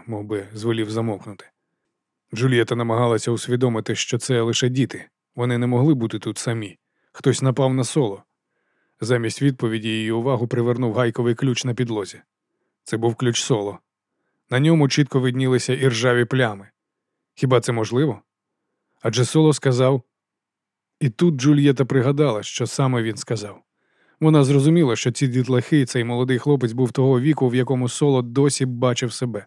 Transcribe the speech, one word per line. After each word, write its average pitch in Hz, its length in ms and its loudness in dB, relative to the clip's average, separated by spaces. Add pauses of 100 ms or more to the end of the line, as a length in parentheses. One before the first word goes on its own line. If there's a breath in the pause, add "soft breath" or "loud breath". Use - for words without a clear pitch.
мов 107 180 -10
би 101 280 -8
звелів 110 380 -4
замовкнути. 107 540 -6 (920)
Джульєта 120 420 0
намагалася 117 540 0
усвідомити, 120 640 -2
що - 240 -4
це 123 220 -2
лише 117 280 0
діти. 127 400 -2 (280)
Вони 120 220 -2
не 123 80 -2
могли 127 280 4
бути 113 240 -4
тут 104 200 -8
самі. 110 400 -8 (340)
Хтось - 300 0
напав 131 320 2
на 131 100 0
Соло. 104 380 -2 (800)
Замість 117 420 -2
відповіді 113 460 -2
її 110 240 -4
увагу 117 360 -2
привернув 120 460 -2
гайковий 120 400 0
ключ 127 300 -2
на 123 100 -4
підлозі. 110 460 -6 (640)
Це - 120 -6
був 113 180 0
ключ 120 280 -2
Соло. 101 360 -4 (720)
На 123 100 0
ньому 151 280 4
чітко 139 320 0
виднілися 127 540 0
іржаві 120 500 2
плями. 110 440 -2 (680)
Хіба 127 260 2
це 123 120 -4
можливо? 117 500 -2 (800)
Адже 113 220 0
Соло 156 280 4
сказав. 131 500 2 (960)
І 143 100 2
тут 170 260 2
Джульєта 143 480 4
пригадала, 135 580 0
що - 240 -6
саме 127 360 0
він 110 140 -4
сказав. 104 460 -10 (580)
Вона 156 240 6
зрозуміла, 143 520 4
що 123 160 -2
ці 135 160 0
дітлахи 123 520 0
і 123 60 2
цей 120 180 -2
молодий 123 340 0
хлопець 131 340 0
був 120 200 0
того 131 280 4
віку, 135 280 2
в 120 60 -2
якому 127 340 0
Соло 135 340 2
досі 135 440 0
бачив 123 460 -2
себе. 107 340 -8